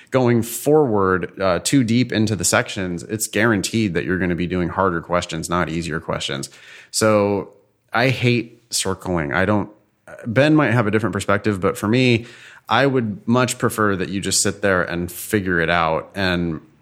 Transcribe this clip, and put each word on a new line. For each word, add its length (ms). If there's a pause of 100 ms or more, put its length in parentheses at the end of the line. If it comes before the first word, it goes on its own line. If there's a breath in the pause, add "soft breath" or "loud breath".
(100)
going 320
forward, 960
uh, 200
too 260
deep 280
into 220
the 100
sections, 580
it's 240
guaranteed 640
that 140
you're 120
gonna 160
be 120
doing 240
harder 320
questions, 480
not 180
easier 320
questions. 480 (440 loud breath)
So 600 (400)
I 160
hate 540 (100)
circling. 600
I 100
don't, 260 (540)
Ben 300
might 180
have 140
a 40
different 220
perspective, 480
but 160
for 120
me, 360 (440 loud breath)
I 180
would 400
much 320
prefer 380
that 120
you 120
just 200
sit 220
there 220
and 260
figure 500
it 80
out. 460
And 460 (220)